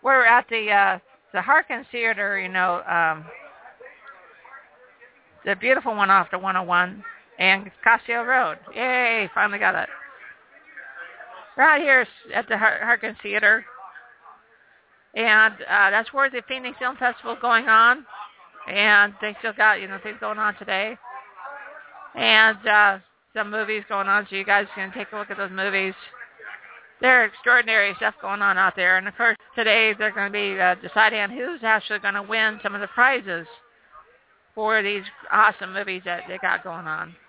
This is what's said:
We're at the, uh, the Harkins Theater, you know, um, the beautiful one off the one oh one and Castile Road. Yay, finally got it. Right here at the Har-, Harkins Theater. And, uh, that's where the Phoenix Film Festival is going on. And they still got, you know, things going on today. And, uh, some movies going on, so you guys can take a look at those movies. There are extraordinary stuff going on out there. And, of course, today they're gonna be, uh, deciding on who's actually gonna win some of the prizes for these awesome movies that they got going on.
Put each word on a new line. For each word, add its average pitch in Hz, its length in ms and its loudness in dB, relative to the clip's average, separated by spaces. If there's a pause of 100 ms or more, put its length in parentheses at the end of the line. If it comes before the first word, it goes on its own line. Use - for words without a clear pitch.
We're 262 240 4
at 226 240 6
the, 214 200 -4
uh, 196 280 2 (340)
the 190 80 -4
Harkins 269 500 0
Theater, 208 480 -2
you 185 100 -6
know, 185 380 -2
um, 160 380 -2 (2250)
the 196 100 -2
beautiful 247 380 -2
one 196 160 2
off 190 200 4
the 185 80 -6
one 190 180 -4
oh 185 60 -2
one 180 400 0 (360)
and 190 320 0 (120)
Castile 233 420 0
Road. 247 340 0 (160)
Yay, 233 600 -2
finally 202 240 0
got 185 160 0
it. - 140 -4 (1700)
Right 294 240 6
here 262 260 2 (280)
at 208 140 -4
the 220 100 -2
Har-, 220 240 2
Harkins 226 400 -2
Theater. 214 420 2 (1500)
And, 220 400 4
uh, 196 360 2
that's 214 220 -2
where 277 160 2
the 254 200 -6
Phoenix 254 300 -12
Film 254 180 -4
Festival 240 360 -4
is 233 80 -10
going 240 280 0
on. 233 360 4 (640)
And 208 540 4
they 214 160 -6
still 220 140 -6
got, 208 280 2
you 190 80 -12
know, 196 140 -12
things 214 180 -12
going 214 180 -6
on 208 180 -2
today. 202 420 -6 (1160)
And, 220 520 4
uh, 208 320 4 (360)
some 208 160 -6
movies 214 380 -6
going 196 180 -4
on, 202 240 0
so 190 60 -10
you 196 80 -6
guys 202 300 0
can 190 180 -10
take 214 200 -12
a 214 40 -12
look 208 140 -10
at 196 60 -10
those 196 140 -8
movies. 190 440 -2 (1040)
There 254 200 4
are 226 40 2
extraordinary 220 720 0
stuff 214 260 -4
going 202 180 -8
on 196 160 0
out 190 200 0
there. 185 200 2
And, 190 120 -4
of - 80 -12
course, 226 200 0 (200)
today 220 420 2
they're 214 140 -2
gonna 202 180 -6
be, 202 280 -4
uh, 180 180 2
deciding 214 420 0
on 202 120 -4
who's 254 340 -10
actually 214 340 -2
gonna 202 240 -4
win 220 400 -2
some 202 120 -6
of 202 60 -10
the 202 60 -8
prizes 196 600 0 (1080)
for 214 260 0
these 202 220 -4 (300)
awesome 208 400 2
movies 190 320 -8
that 175 240 -8
they 185 100 -12
got 180 240 -2
going 170 240 -12
on. 160 300 -10 (120)